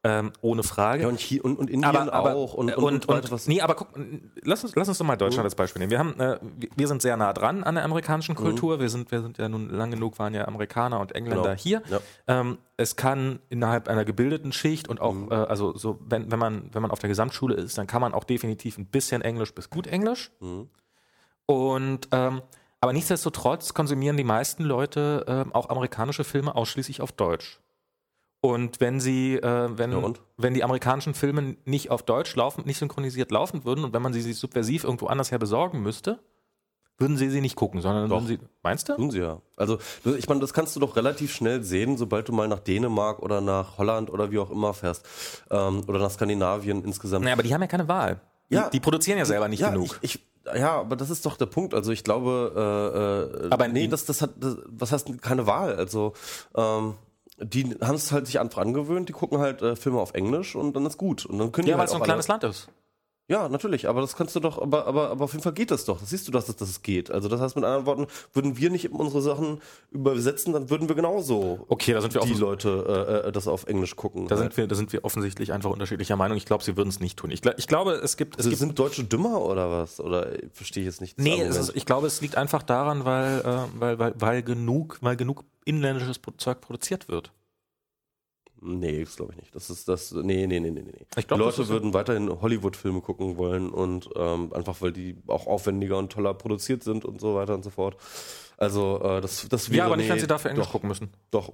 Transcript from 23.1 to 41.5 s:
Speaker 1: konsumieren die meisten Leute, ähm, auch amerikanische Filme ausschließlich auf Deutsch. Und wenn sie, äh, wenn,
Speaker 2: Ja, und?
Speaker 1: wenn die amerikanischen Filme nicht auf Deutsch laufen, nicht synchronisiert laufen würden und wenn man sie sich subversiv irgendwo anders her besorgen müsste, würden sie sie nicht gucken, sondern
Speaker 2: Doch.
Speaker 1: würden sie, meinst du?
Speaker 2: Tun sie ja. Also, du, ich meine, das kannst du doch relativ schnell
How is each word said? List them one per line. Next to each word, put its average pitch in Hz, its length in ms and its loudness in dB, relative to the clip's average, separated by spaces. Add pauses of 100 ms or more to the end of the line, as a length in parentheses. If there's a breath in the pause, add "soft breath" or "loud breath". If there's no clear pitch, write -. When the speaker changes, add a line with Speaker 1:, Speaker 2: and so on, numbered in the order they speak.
Speaker 1:
konsumieren 143 440 2
die 143 60 2
meisten 120 400 2
Leute, 147 640 0
ähm, 131 260 0
auch 120 160 2
amerikanische 127 540 -2
Filme 139 320 -2
ausschließlich 127 460 -2
auf 127 100 -6
Deutsch. - 480 -2 (840)
Und 120 400 2
wenn 127 180 4
sie, 131 360 2
äh, 120 420 2
wenn, 117 160 0
Speaker 2:
Ja, - 60 0
und? 113 200 -2 (180)
Speaker 1:
wenn 123 160 2
die 131 120 4
amerikanischen 131 480 0
Filme 143 500 0
nicht 139 280 -2
auf 120 120 0
Deutsch 123 320 0
laufen, 127 300 0
nicht 139 120 -4
synchronisiert 135 540 -4
laufen 131 320 0
würden 131 220 0
und 117 80 -4
wenn 117 80 2
man 127 100 0
sie 117 100 0
sich 117 160 -4
subversiv 123 460 0
irgendwo 123 240 -2
anders 135 240 0
her 127 80 0
besorgen 123 420 0
müsste, 113 380 -2 (800)
würden 143 200 4
sie 135 120 2
sie 139 100 2
nicht 135 160 0
gucken, 95 260 0
sondern 104 280 0
Speaker 2:
Doch. 95 80 4
Speaker 1:
würden 117 100 0
sie, 113 120 -2 (220)
meinst - 280 0
du? 285 60 0
Speaker 2:
Tun 147 160 0
sie 101 80 -2
ja. 85 220 -4 (140)
Also, 107 240 0 (240 loud breath)
du, 120 120 2
ich 120 120 -4
meine, 139 140 2
das 135 120 -2
kannst 160 220 0
du 139 60 0
doch 143 160 2
relativ 139 360 0
schnell 120 300 2